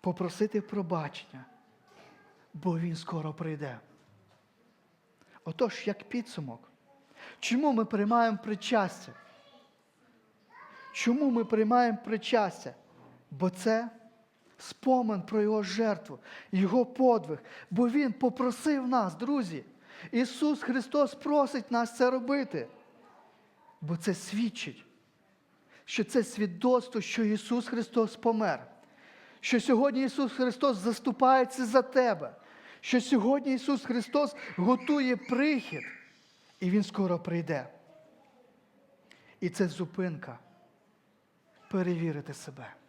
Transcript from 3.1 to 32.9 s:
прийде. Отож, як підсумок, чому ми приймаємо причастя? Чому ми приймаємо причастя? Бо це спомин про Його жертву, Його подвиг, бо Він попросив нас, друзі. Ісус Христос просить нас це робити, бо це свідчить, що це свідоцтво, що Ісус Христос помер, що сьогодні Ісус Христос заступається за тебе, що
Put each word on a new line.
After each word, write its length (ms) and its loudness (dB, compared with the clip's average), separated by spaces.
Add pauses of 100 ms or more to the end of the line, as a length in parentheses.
прийде. 460 -8 (1600)
Отож, 440 -2
як 160 -6
підсумок, 680 -8 (680)
чому 340 2
ми 120 2
приймаємо 580 2
причастя? 680 -2 (1800)
Чому 400 2
ми 140 2
приймаємо 600 4
причастя? 680 -2 (560)
Бо 180 -2
це 400 0 (680)
спомин 640 0
про 200 0
Його 220 2
жертву, 560 -2 (320)
Його 340 4
подвиг, 540 2 (320)
бо 180 4
Він 240 2
попросив 760 0
нас, 280 0
друзі. 480 -4 (480)
Ісус 520 0
Христос 520 0
просить 560 0
нас 260 -2
це 140 4
робити, 560 -2 (1120)
бо 160 -4
це 160 -2
свідчить, 720 -6 (1000)
що 180 -2
це 200 2
свідоцтво, 800 0
що 220 -2
Ісус 440 0
Христос 480 -2
помер, 520 0 (720)
що 200 2
сьогодні 440 4
Ісус 280 0
Христос 460 0
заступається 880 2
за 160 6
тебе, 540 0 (440)
що 220 2